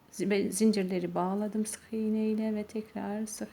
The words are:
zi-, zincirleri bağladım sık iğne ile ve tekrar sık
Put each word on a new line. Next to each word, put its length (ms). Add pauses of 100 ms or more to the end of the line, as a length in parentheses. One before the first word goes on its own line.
(120)
zi-, 400
zincirleri 640
bağladım 500
sık 160 (100)
iğne 360
ile 280
ve 80
tekrar 640
sık 280